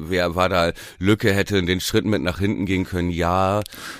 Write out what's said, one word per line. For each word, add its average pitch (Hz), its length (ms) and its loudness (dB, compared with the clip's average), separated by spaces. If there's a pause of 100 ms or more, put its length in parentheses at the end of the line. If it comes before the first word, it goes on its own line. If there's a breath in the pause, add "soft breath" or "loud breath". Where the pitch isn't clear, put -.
wer 87 260 0
war 92 140 2
da, 85 240 2 (240 loud breath)
Lücke 101 360 4
hätte 98 300 2
den 90 160 0
Schritt - 240 0
mit 104 180 0
nach 85 180 -2
hinten 98 260 0
gehen 92 180 0
können, 90 260 -2
ja. 92 520 0 (380 loud breath)